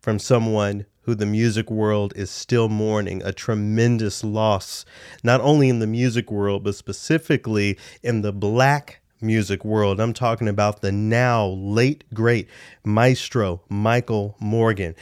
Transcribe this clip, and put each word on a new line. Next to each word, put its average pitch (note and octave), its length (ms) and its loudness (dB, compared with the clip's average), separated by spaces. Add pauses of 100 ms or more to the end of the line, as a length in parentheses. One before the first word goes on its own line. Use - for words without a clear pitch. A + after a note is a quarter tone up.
from G#2+ 180 -2
someone G#2+ 640 0 (180)
who A#2+ 120 -2
the G#2 100 -2
music A2 460 0
world G#2+ 460 0
is G2 140 -6
still A#2 380 0
mourning, G#2+ 560 -2
a G2 80 -4
tremendous A2 920 0
loss, G#2+ 600 -2 (380)
not A#2+ 180 4
only C#3+ 300 4
in A#2+ 80 2
the A2 80 0
music A#2 440 0
world, G2+ 340 -2
but G2+ 100 -4
specifically A2 1040 -2 (240)
in A#2 200 0
the G#2 100 -2
black A#2+ 680 0 (200)
music G#2+ 440 0
world. G#2 360 0
I'm A#2 120 0
talking A#2 360 -2
about G#2 340 0
the G2 100 -2
now A2+ 560 2
late, G#2 560 -2 (100)
great A2+ 320 0 (380)
maestro, G#2+ 840 0
Michael G#2+ 680 -2
Morgan. G#2+ 640 0